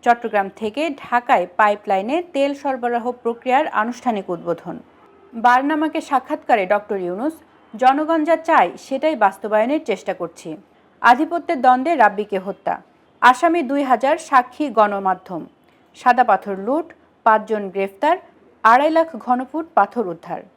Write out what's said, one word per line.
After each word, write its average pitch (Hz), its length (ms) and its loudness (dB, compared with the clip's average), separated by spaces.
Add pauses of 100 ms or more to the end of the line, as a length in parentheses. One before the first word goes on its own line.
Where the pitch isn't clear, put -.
চট্টগ্রাম 226 440 0 (120)
থেকে 220 220 -6 (220)
ঢাকায় 240 420 0 (140)
পাইপলাইনে 208 580 0 (180)
তেল 277 160 0 (100)
সরবরাহ 240 440 -4 (180)
প্রক্রিয়ার 247 420 0 (160)
আনুষ্ঠানিক 220 520 -4
উদ্বোধন। 170 420 -8 (580)
বারনামাকে 285 680 0 (100)
সাক্ষাৎকারে 262 540 -2 (100)
ডক্টর 208 240 -4 (100)
ইউনূস, 233 280 -6 (380)
জনগণ 277 460 2 (100)
যা 330 60 4 (120)
চায় 240 220 4 (160)
সেটাই 302 380 -2
বাস্তবায়নের 214 680 0
চেষ্টা 190 300 -4
করছি। 165 300 -12 (520)
আধিপত্যের 311 600 2
দ্বন্দ্বে 262 320 2
রাব্বিকে 202 500 0
হত্যা। - 300 -6 (460)
আসামি 330 400 4 (100)
দুই 285 100 -2 (100)
হাজার, 262 240 2 (120)
সাক্ষী 269 380 0 (120)
গণমাধ্যম। 196 680 -2 (540)
সাদা 247 320 2
পাথর 196 260 0 (100)
লুট, 302 220 -2 (380)
পাঁচজন 214 380 0 (100)
গ্রেফতার, 196 440 -2 (460)
আড়াই 262 340 6
লাখ 330 100 2 (180)
ঘনফুট 262 400 -4 (120)
পাথর 208 360 0
উদ্ধার। 170 280 -12 (160)